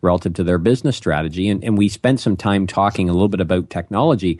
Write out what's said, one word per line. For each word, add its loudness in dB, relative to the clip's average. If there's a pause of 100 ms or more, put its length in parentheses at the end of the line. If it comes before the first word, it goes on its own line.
relative 0
to -4
their 2
business 2
strategy. -2
And, -2
and 0
we 4
spent 0
some 0
time 0
talking 0
a 0
little 2
bit -2
about -2
technology -2